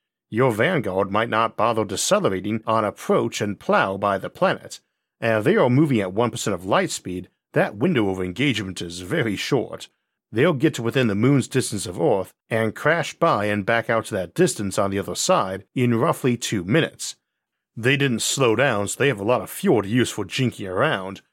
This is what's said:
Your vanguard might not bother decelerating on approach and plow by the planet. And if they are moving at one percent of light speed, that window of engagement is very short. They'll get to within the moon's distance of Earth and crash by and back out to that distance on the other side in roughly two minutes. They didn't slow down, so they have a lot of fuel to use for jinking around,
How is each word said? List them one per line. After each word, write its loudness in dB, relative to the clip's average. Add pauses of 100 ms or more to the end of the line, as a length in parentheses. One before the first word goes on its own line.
(300)
Your 2
vanguard 0
might 0
not 0
bother 2
decelerating 0
on 2
approach -2
and -4
plow 0
by 0
the -8
planet. -4 (400)
And 2
if 0
they 4
are 4
moving 4
at -4
one 2
percent -4
of -6
light 0
speed, -8 (240)
that 0
window 2
of -2
engagement -2
is -10
very -2
short. -4 (440)
They'll 2
get 0
to -6
within 0
the 0
moon's 2
distance -4
of -8
Earth 0 (160)
and -2
crash -2
by 2
and -2
back 0
out 0
to -6
that -6
distance 0
on 0
the -2
other -6
side -2 (100)
in 2
roughly 0
two -4
minutes. -2 (600)
They 0
didn't 0
slow 2
down, 0
so -8
they 2
have 0
a -6
lot 0
of -12
fuel 2
to -8
use 0
for -6
jinking -4
around, -2 (120)